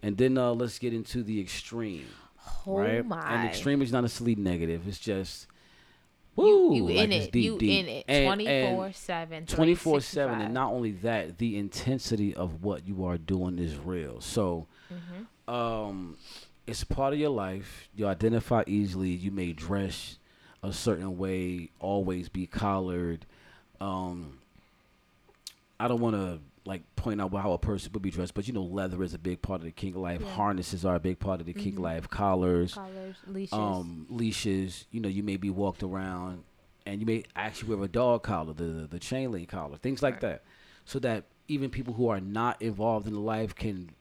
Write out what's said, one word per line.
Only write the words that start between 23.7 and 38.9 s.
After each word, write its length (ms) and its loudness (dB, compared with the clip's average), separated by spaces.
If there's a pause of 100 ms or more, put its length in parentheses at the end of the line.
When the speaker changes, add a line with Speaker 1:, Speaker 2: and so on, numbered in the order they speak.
Speaker 1:
Um, 580 -6 (1400)
I 100 0
don't 120 2
wanna, 380 0 (260)
like, 180 -6 (140)
point 240 -2
out 140 -2
how 180 0
a 60 2
person 340 -2
would 100 -6
be 80 -2
dressed, 240 -4
but, 120 -4
you 80 -4
know, 80 -2
leather 400 -2
is 100 -2
a 60 -10
big 240 -4
part 180 -4
of 40 -12
the 80 -8
kink 240 -6
life. 280 -4
Speaker 2:
Yeah. 80 -8
Speaker 1:
Harnesses 520 0
are 100 6
a 60 2
big 180 0
part 220 -2
of 60 -8
the 60 -8
kink 220 -4
Speaker 2:
Mm-hmm. 100 -4
Speaker 1:
life. 240 -4
Collars, 640 4
Speaker 2:
Collars, 420 -12 (100)
leashes. 260 -6
Speaker 1:
um, 560 -2
leashes. 800 -2
You 100 -4
know, 80 -2
you 140 -2
may 140 -2
be 140 -2
walked 320 -2
around, 640 -6 (420)
and 140 -6
you 60 -2
may 180 0 (120)
actually 380 -4
wear 100 -2
a 40 -4
dog 340 4
collar, 320 -2
the, 340 -6
the 120 -8